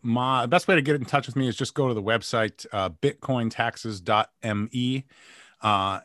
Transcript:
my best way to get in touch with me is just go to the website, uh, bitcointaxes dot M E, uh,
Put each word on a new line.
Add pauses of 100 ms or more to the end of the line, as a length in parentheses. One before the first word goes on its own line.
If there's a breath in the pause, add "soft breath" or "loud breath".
my
best
way
to
get
in
touch
with
me
is
just
go
to
the
website,
uh,
bitcointaxes
dot (140)
M
E, (580 soft breath)
uh,